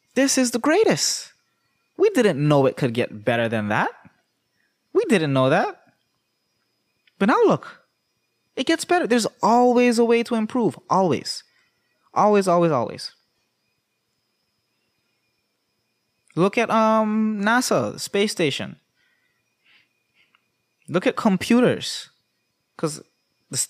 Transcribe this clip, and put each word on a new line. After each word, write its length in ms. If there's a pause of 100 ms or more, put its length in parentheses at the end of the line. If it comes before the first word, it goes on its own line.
(140)
This 240
is 140
the 80
greatest." 720 (640)
We 140
didn't 360
know 200
it 100
could 160
get 320
better 240
than 200
that. 200 (1040)
We 120
didn't 280
know 160
that. 320 (1400)
But 120
now 160
look, 380 (720)
it 100
gets 200
better. 220
There's 200 (140)
always 560
a 80
way 180
to 120
improve. 420 (120)
Always. 540 (680)
Always, 340
always, 240
always. 400 (3250)
Look 220
at, 120
um, 720
nasa, 520
the 60
space 320
station. 480 (2000)
Look 200
at 80
computers. 960 (680)
'Cause 240 (480)
the 80
s-, 120